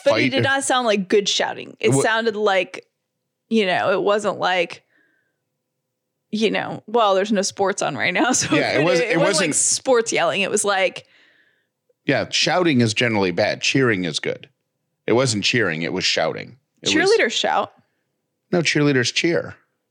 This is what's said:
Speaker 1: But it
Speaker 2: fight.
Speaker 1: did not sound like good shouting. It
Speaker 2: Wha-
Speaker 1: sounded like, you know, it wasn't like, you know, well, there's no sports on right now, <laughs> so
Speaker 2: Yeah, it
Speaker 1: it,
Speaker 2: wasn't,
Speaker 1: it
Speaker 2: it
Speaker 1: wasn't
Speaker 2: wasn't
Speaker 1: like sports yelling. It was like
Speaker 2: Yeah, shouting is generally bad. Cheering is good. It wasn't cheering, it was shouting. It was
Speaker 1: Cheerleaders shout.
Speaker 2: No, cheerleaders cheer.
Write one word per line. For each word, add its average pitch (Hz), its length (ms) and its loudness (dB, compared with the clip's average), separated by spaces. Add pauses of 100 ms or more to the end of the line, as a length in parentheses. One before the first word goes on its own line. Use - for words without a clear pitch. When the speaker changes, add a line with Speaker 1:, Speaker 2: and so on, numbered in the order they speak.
Speaker 1:
But 277 160 4
it - 40 2
Speaker 2:
fight. 254 80 0
Speaker 1:
did 262 120 0
not 269 220 0
sound 254 220 0
like 202 200 0
good 202 220 2
shouting. - 500 -4
It - 140 0
Speaker 2:
Wha- 135 80 4
Speaker 1:
sounded 226 340 0
like, 190 500 -2 (640)
you 220 180 2
know, 147 260 0
it - 80 0
wasn't 208 380 0
like, 180 440 -2 (1500)
you 220 200 0
know, - 360 -6
well, 214 280 2
there's 196 160 0
no 196 100 2
sports 196 400 -2
on 151 140 -4
right 120 180 -2
now, 233 180 0
<laughs> - 20 0
so - 220 -2
Speaker 2:
Yeah, 120 220 0
it 139 40 2
Speaker 1:
it, - 20 2
Speaker 2:
wasn't, 170 260 2
Speaker 1:
it - 40 0
Speaker 2:
it 165 40 2
Speaker 1:
wasn't 180 160 2
Speaker 2:
wasn't 196 160 0
Speaker 1:
like 135 60 -2
sports - 580 0
yelling. 160 280 0
It 185 100 -2
was 214 140 0
like 190 400 0 (1000)
Speaker 2:
Yeah, 113 240 0
shouting 156 520 2
is 110 120 2
generally 107 380 0
bad. 87 300 0
Cheering 117 440 0
is 76 140 -4
good. - 300 -8 (580)
It 101 60 4
wasn't 113 300 2
cheering, 90 380 0
it 80 120 -4
was 90 100 -4
shouting. 67 540 -4 (240)
It - 120 -4
was 349 180 2
Speaker 1:
Cheerleaders 320 200 2
shout. - 420 -2 (800)
Speaker 2:
No, 175 100 2
cheerleaders 143 520 0
cheer. 165 420 -2 (360)